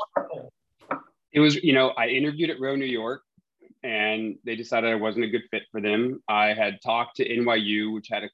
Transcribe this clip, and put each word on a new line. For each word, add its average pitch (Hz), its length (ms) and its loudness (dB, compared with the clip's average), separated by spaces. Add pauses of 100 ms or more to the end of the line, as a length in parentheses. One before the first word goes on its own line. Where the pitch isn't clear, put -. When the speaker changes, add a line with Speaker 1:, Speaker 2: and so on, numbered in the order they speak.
(160)
Speaker 1:
wonderful. - 360 -6 (800)
Speaker 2:
it 147 80 4
was, 151 220 6
you 156 100 4
know, 131 180 6
I 117 180 0
interviewed 147 420 0
at 127 100 -8
Row 135 140 -2
New 135 120 -2
York, 120 360 -4 (640)
and 107 600 -2
they 113 120 -4
decided 113 340 0
I 113 60 2
wasn't 110 300 0
a - 20 -4
good 110 240 -2
fit 110 180 -2
for 110 100 -8
them. 113 480 0
I 107 260 4
had 104 280 -2
talked 117 360 -2
to 131 100 0
N 120 160 0
Y 120 100 2
U, 107 380 0
which 107 180 -8
had 104 140 -4
a 101 100 -12